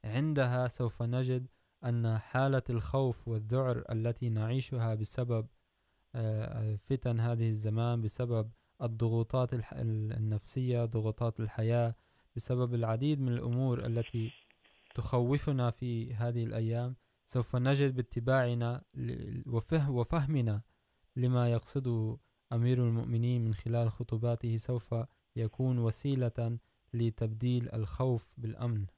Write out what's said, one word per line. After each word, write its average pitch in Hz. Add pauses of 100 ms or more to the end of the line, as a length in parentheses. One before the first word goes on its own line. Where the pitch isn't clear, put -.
عندها 127
سوف 120
نجد 127 (360)
أن 113
حالة 135
الخوف 123
والذعر 117
التي 117
نعيشها 113
بسبب، 113 (680)
آه، 110
فتن 120
هذه 117
الزمان، 110
بسبب 113 (300)
الضغوطات 117
الح-، 117
ال-، 110
النفسية، 117
ضغوطات 113
الحياة، 117 (400)
بسبب 123
العديد 120
من 127
الأمور 123
التي 113 (640)
تخوفنا 123
في 120
هذه 120
الأيام، 113 (300)
سوف -
نجد 135
باتباعنا 120 (120)
ل-، 123
وفه-، 139
وفهمنا 123 (540)
لما 123
يقصده 117 (360)
أمير 120
المؤمنين 120
من 110
خلال 117
خطباته 117
سوف 123 (400)
يكون 123
وسيلة 120 (360)
لتبديل 117
الخوف 117
بالأمن. 113 (120)